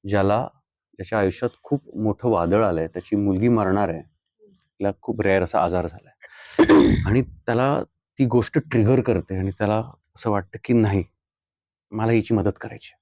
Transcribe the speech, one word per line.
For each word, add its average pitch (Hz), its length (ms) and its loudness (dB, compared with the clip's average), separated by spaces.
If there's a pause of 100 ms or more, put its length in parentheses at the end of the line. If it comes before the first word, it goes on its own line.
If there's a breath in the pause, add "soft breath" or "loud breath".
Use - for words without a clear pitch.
ज्याला, 101 400 0 (460)
ज्याच्या 104 260 -4
आयुष्यात 98 300 -2 (140)
खूप - 340 -6
मोठं 110 320 -2
वादळ 95 340 2
आलंय, 80 240 -2
त्याची - 280 -6
मुलगी 101 340 0
मरणार 101 400 0
आहे, 82 120 -8 (440)
तिला - 460 -8 (100)
खूप 107 200 -6
रेअर 95 220 2
असा 82 200 -2
आजार 87 240 -2
झालाय. - 260 -16 (440 loud breath)
<clears throat> 311 500 4
आणि 120 140 2
त्याला 127 640 -2 (360)
ती 135 60 4
गोष्ट 117 340 0 (120)
ट्रिगर 123 300 4
करते 95 340 -4
आणि 95 160 -4
त्याला 107 260 -2 (380)
असं 113 160 -4
वाटतं 101 320 -4
की 123 100 -2
नाही, 98 300 2 (880)
मला 110 200 -2
हिची 113 220 0
मदत 98 180 0 (100)
करायची. - 300 -18 (100)